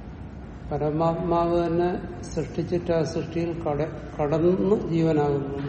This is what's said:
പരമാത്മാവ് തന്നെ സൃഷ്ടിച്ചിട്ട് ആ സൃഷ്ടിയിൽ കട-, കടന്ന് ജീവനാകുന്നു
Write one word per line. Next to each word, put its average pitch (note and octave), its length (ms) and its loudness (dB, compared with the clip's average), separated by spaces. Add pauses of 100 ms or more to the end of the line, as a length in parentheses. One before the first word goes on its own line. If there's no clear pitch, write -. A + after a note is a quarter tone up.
(720)
പരമാത്മാവ് E3+ 960 2
തന്നെ F3 580 0
സൃഷ്ടിച്ചിട്ട് E3 680 -2
ആ E3 120 4
സൃഷ്ടിയിൽ E3 600 -2
കട-, D3+ 580 -4
കടന്ന് F3+ 680 2
ജീവനാകുന്നു D3 680 2 (120)